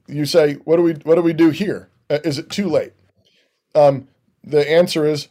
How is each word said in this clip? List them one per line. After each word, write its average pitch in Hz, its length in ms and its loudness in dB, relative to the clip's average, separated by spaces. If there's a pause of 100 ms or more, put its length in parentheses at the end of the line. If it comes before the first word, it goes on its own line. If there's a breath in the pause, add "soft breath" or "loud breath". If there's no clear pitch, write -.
you 147 180 -6
say, 147 300 2 (100)
"What 160 120 2
do 175 40 2
we, 165 120 0
what 151 220 0
do 170 60 0
we 165 120 0
do 160 180 4
here? 151 380 -8 (200)
Uh, 147 140 -2
is 147 160 -4
it 165 100 -16
too 202 180 -6
late?" 139 260 -2 (840)
Um, 139 320 2 (360)
the 143 260 -2
answer 165 360 0
is 151 240 -4